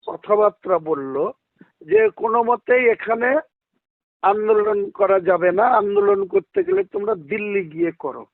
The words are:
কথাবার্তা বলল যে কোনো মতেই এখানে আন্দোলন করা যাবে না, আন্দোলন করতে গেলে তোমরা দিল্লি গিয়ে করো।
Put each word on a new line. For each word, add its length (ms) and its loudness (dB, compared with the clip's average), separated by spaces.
কথাবার্তা 720 -2
বলল 520 -4
যে 280 2
কোনো 340 -2
মতেই 460 0
এখানে 520 -2
আন্দোলন 680 0
করা 300 2
যাবে 320 2
না, 140 2
আন্দোলন 600 2
করতে 380 -2
গেলে 200 0
তোমরা 300 -4
দিল্লি 500 -4
গিয়ে 260 -4
করো। 440 -10